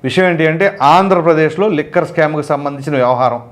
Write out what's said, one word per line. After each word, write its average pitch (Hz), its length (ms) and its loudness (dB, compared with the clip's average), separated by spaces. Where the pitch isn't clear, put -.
విషయం 180 200 0
ఏంటి 165 220 0
అంటే, 160 360 0
ఆంధ్రప్రదేశ్లో 170 840 2
లిక్కర్ 151 380 -2
స్కామ్‌కి 151 400 -2
సంబంధించిన 143 500 -4
వ్యవహారం 123 560 0